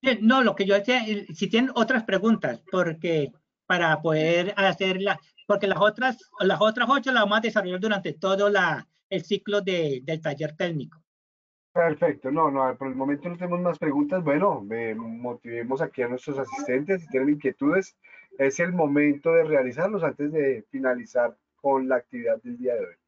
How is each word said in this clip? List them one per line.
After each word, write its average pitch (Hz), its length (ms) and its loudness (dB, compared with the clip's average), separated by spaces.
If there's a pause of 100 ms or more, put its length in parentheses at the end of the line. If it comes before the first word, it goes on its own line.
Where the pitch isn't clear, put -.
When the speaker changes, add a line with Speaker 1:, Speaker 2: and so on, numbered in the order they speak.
Speaker 1:
Sí, 254 200 2
no, 254 200 6
lo 226 140 4
que - 80 0
yo 190 100 4
decía, 226 320 2
eh, 208 280 -6
si 196 140 -4
tienen 247 260 2
otras 233 300 2
preguntas, 190 580 0 (100)
porque 165 600 0 (340)
para 165 340 2
poder 165 560 2
hacerla, 190 640 0 (260)
porque 202 220 2
las 175 120 0
otras, 226 380 2 (220)
las 190 200 2
otras 220 300 2
ocho 269 220 2
las 233 100 4
vamos 208 160 2
a 214 40 0
desarrollar 196 360 -2
durante 196 360 -2
todo 196 340 0
la, 175 400 0 (200)
el 185 160 -4
ciclo 202 360 -2
de, 170 420 -2
del 160 180 -6
taller 151 360 -6
técnico. 165 420 -6 (760)
Speaker 2:
Perfecto, 156 580 0
no, 156 200 2
no, 131 260 0
por 135 120 -8
el 131 60 -6
momento 143 340 -4
no 175 80 -8
tenemos 175 240 -4
más 175 180 -2
preguntas. 151 460 -2
Bueno, 147 460 0
eh, 113 240 -4
motivemos 117 880 -8
aquí 135 200 -6
a 120 60 -2
nuestros 131 300 -6
asistentes, 151 640 -4
si 156 60 -20
tienen 131 220 0
inquietudes, 147 680 -2 (420)
es 135 200 0
el 175 140 0
momento 147 600 2
de 165 120 6
realizarlos 151 580 0
antes 147 300 -4
de 139 380 0
finalizar 123 680 -2 (200)
con 135 320 0
la 127 80 2
actividad 117 460 -4
del 120 140 -12
día 175 180 -4
de 110 60 -4
hoy. - 140 -8 (140)